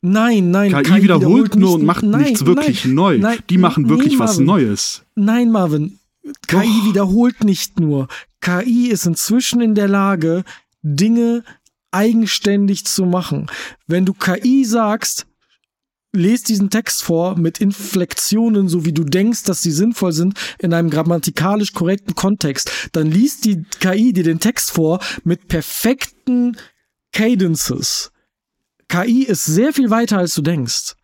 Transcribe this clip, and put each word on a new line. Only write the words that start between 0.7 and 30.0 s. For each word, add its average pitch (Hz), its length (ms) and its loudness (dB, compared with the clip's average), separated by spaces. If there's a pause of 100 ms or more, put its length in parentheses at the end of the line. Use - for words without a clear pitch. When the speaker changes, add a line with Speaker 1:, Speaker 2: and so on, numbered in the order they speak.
Speaker 2:
K 143 100 2
I - 20 2
Speaker 1:
K 175 140 4
I 190 60 6
Speaker 2:
wiederholt 180 200 6
Speaker 1:
wiederholt 202 320 4
Speaker 2:
nur 190 140 6
Speaker 1:
nicht, 170 120 4
Speaker 2:
und 147 40 2
macht 175 180 0
Speaker 1:
nein, 214 180 2
Speaker 2:
nichts 233 240 2
wirklich 247 400 0
Speaker 1:
nein, 131 100 0
Speaker 2:
neu. 165 240 2
Speaker 1:
nein, 226 180 0 (120)
Speaker 2:
Die 180 80 2
machen 175 260 2
Speaker 1:
nein, 117 80 2
Speaker 2:
wirklich 269 280 2
was 214 200 0
Speaker 1:
Marvin. 135 60 4
Speaker 2:
Neues. 135 580 0 (120)
Speaker 1:
Nein, 226 360 2
Marvin. 165 480 -2 (480)
K 185 160 2
I - 20 2
Speaker 2:
Doch. 214 240 2
Speaker 1:
wiederholt 202 540 0
nicht - 360 -2
nur. 143 280 0 (340)
K 180 220 -2
I 240 240 0
ist 214 180 -2
inzwischen 233 560 0
in 220 140 2
der 208 120 0
Lage, 190 560 0 (380)
Dinge 233 600 0 (480)
eigenständig 202 920 0
zu - 200 -2
machen. 175 420 -2 (400)
Wenn 180 180 0
du 185 80 0
K 180 300 -2
I 262 220 4
sagst, 220 600 -2 (880)
„Lest 202 380 0
diesen 202 200 0
Text - 340 -4
vor 170 340 0
mit 165 240 -2
Inflektionen, 202 1040 -2
so 170 180 -2
wie 170 80 0
du 160 120 0
denkst, 196 380 0
dass - 180 -4
sie 170 100 -2
sinnvoll 190 400 0
sind, 175 260 -2 (220)
in 170 140 -2
einem 170 160 0
grammatikalisch 170 840 -2
korrekten 185 420 -2
Kontext“, - 760 -4
dann 156 180 0
liest 220 360 0
die 190 180 0 (160)
K 185 140 0
I 226 180 2
dir 180 140 0
den 165 160 0
Text - 300 -2
vor 165 280 0 (240)
mit 170 240 -2
perfekten - 1120 -2 (560)
Cadences. 185 1000 -2 (760)
K 180 160 -2
I 247 180 2
ist 226 220 -2
sehr 208 280 2
viel 254 160 0
weiter, 226 280 0